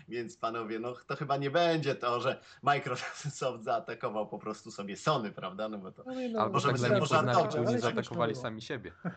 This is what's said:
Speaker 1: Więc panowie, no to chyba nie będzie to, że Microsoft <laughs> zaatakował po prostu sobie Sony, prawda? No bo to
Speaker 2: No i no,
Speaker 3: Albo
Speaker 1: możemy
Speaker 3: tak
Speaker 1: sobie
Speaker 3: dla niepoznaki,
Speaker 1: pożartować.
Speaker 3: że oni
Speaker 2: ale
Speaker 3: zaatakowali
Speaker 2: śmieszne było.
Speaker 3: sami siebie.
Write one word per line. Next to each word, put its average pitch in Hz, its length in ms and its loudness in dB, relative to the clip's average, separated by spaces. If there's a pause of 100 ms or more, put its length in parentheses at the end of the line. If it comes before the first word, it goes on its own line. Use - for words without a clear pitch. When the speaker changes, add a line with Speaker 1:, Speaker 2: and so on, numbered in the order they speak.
Speaker 1:
Więc 113 280 -6
panowie, 113 420 -4
no 120 160 -4 (120)
to 123 100 -4
chyba 139 200 0
nie 139 140 0
będzie 160 440 4
to, 120 260 0
że 131 200 0 (220)
Microsoft 131 1000 0
<laughs> - 20 -14
zaatakował 113 640 -2
po 104 100 -8
prostu 107 320 -8
sobie 101 260 -8
Sony, 117 360 0
prawda? 98 360 -6
No 107 100 -8
bo 95 140 -12
to - 140 -20
Speaker 2:
No 254 140 -6
i 247 120 -4
no, 226 80 0
Speaker 3:
Albo 110 120 2
Speaker 1:
możemy 131 200 2
Speaker 3:
tak 123 80 2
Speaker 1:
sobie 120 80 2
Speaker 3:
dla - 80 6
niepoznaki, 156 300 4
Speaker 1:
pożartować. 143 260 4
Speaker 3:
że 156 80 0
oni - 80 2
Speaker 2:
ale 247 100 4
Speaker 3:
zaatakowali 117 560 0
Speaker 2:
śmieszne 127 60 -8
było. - 20 -6
Speaker 3:
sami 110 200 -6
siebie. 107 300 -8 (240)